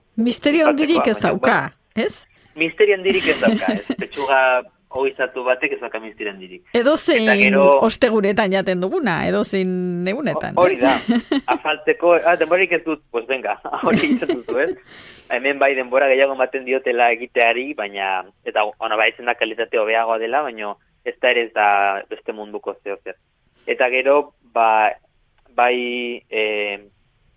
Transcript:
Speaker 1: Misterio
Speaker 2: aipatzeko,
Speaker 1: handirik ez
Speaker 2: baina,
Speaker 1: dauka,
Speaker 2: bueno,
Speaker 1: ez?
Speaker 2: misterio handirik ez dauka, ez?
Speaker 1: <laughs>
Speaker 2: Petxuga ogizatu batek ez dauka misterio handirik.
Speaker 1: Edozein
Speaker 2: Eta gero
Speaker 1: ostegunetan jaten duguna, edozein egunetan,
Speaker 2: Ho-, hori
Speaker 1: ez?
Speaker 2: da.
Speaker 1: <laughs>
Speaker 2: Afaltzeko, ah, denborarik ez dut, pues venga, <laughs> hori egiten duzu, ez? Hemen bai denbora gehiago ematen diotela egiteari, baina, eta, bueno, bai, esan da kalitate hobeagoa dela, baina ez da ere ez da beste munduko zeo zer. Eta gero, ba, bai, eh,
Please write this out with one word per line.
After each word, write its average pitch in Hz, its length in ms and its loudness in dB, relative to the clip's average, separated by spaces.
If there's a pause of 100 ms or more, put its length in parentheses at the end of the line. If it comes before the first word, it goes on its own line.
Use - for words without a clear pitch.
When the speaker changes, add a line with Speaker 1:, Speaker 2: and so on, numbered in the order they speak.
(180)
Speaker 1:
Misterio 294 480 2
Speaker 2:
aipatzeko, 294 40 6
Speaker 1:
handirik 302 380 2
ez 214 80 0
Speaker 2:
baina, - 120 -2
Speaker 1:
dauka, - 320 0
Speaker 2:
bueno, - 460 -6
Speaker 1:
ez? - 200 -10 (300)
Speaker 2:
misterio 180 400 0
handirik 185 300 -2
ez 156 140 0
dauka, 113 320 0
ez? 101 240 -6
Speaker 1:
<laughs> - 40 -12
Speaker 2:
Petxuga 135 380 -2 (500)
ogizatu 131 560 -4
batek 127 280 0
ez - 80 -6
dauka 113 200 -8
misterio 107 320 -10
handirik. 92 380 -18
Speaker 1:
Edozein 254 540 2
Speaker 2:
Eta 214 120 4
gero - 280 4 (160)
Speaker 1:
ostegunetan 214 720 2
jaten 185 280 0
duguna, 208 360 0 (100)
edozein 180 800 -2
egunetan, 196 500 -4
Speaker 2:
Ho-, 175 80 4
hori 381 100 4
Speaker 1:
ez? - 60 -6
Speaker 2:
da. 269 140 4 (300)
Speaker 1:
<laughs> - 300 -2
Speaker 2:
Afaltzeko, 156 600 0
ah, 165 220 2
denborarik 175 360 0
ez 165 120 0
dut, 156 220 -4
pues 117 200 -6
venga, 117 300 -4 (140)
<laughs> - 120 -6
hori 208 160 2
egiten 294 360 0
duzu, 240 240 -6
ez? 370 180 -2 (540)
Hemen 135 280 -2
bai 139 160 2
denbora 131 340 2
gehiago 135 240 4
ematen 131 320 -2
diotela 123 480 0
egiteari, 120 640 0
baina, 98 480 -4 (180)
eta, 110 260 -2
bueno, 107 300 -4
bai, 110 140 2
esan 120 160 -10
da 120 80 0
kalitate 113 440 -4
hobeagoa 113 400 0
dela, 117 240 -2
baina 107 320 -8 (320)
ez 120 100 -8
da 127 140 0
ere 120 160 0
ez 110 80 -20
da 107 120 2 (360)
beste - 300 -12
munduko 104 420 -10
zeo 98 240 -10
zer. - 180 -16 (520)
Eta 127 200 0
gero, 135 520 2
ba, 110 520 2 (640)
bai, 123 680 -2
eh, 104 540 -4 (580)